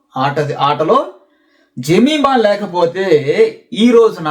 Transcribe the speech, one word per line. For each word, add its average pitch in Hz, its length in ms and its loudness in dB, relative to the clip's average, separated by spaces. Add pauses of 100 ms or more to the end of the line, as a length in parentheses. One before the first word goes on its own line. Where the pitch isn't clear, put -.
(160)
ఆట, 139 360 -2
ఆటలో 156 600 -2 (640)
జెమీమా 269 600 2
లేకపోతే 190 680 -2 (680)
ఈ 202 180 0
రోజున 214 400 2